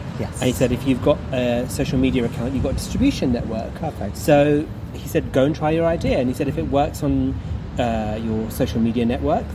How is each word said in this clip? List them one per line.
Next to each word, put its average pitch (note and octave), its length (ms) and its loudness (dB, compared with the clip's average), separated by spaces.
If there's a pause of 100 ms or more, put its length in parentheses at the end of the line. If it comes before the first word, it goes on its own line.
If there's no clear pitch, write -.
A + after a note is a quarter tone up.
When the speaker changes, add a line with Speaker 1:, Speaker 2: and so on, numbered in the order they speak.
(180)
Speaker 1:
Yes. G#2 120 -4 (100)
Speaker 2:
And B2+ 40 0
he B2+ 80 4
said, B2 200 2
if B2 140 -2
you've C3 160 2
got D3 160 4 (140)
a B2 360 0
social C3+ 300 -2
media B2+ 260 2
account, A#2 300 -4
you've A2 80 0
got C3+ 100 0
a - 40 -2
distribution F#3 560 0
network. A2+ 420 -4
Speaker 1:
Perfect. G#2+ 420 -6
Speaker 2:
So D3 480 4 (300)
he - 120 -10
said, - 260 -2
go C3 120 4
and D3+ 100 2
try D3+ 180 0
your E3 140 2
idea. E3+ 320 0
And B2+ 100 2
he B2+ 60 0
said, C#3+ 140 -2
if - 80 -2
it D#3 140 -2
works D3 320 2
on, C3+ 320 2 (440)
uh, A2+ 460 0
your A2 260 -2
social B2 300 0
media A2+ 240 2
network, C#3 400 0 (100)